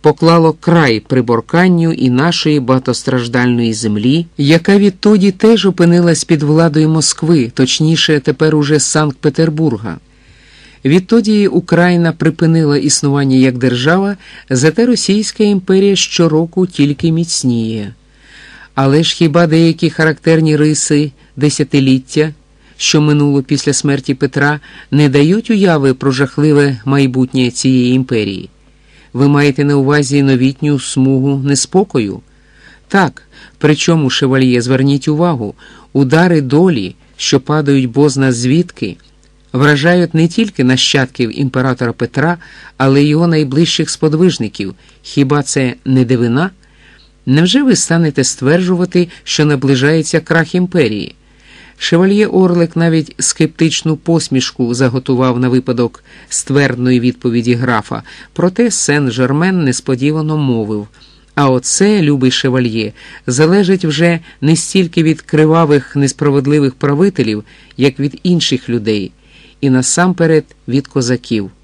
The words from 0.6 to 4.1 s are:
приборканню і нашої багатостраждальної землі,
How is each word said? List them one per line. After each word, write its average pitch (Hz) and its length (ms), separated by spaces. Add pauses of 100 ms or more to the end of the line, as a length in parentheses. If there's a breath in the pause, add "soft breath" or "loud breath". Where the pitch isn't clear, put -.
приборканню 165 920
і 127 180
нашої 151 500
багатостраждальної 123 1120
землі, 113 520 (120)